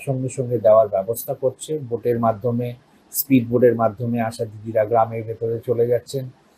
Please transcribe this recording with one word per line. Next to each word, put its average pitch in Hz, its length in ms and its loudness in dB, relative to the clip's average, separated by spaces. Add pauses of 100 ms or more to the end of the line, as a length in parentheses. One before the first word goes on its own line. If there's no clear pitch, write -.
সঙ্গে 131 240 -4
সঙ্গে 123 300 -4
দেওয়ার 110 280 6
ব্যবস্থা 98 460 -4
করছে। 147 460 -4
বোটের 117 400 -4
মাধ্যমে, 120 540 -2 (380)
স্পিড 123 360 2
বোটের 120 280 4
মাধ্যমে 117 460 -2
আশা 113 240 -4
দিদিরা 107 400 -2
গ্রামের 113 380 0
ভেতরে 113 420 -6
চলে 117 220 0
যাচ্ছেন। 127 420 -4 (280)